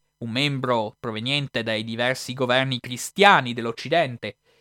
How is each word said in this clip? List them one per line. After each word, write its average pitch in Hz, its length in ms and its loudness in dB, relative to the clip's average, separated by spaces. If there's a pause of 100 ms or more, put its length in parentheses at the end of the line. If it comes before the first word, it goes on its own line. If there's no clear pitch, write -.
(200)
un 117 120 -6
membro 127 680 0
proveniente 120 640 -4
dai 110 200 0
diversi 120 500 -2
governi 131 460 0
cristiani 131 720 4
dell'Occidente, 120 840 -2 (240)